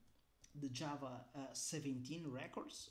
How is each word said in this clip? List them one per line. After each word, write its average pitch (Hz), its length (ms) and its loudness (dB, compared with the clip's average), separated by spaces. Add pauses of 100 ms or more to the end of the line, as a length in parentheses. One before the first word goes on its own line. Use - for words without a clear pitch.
(600)
the 143 100 4
Java, 131 520 0 (140)
uh, 143 40 -4 (140)
seventeen 139 720 2
records, - 640 -2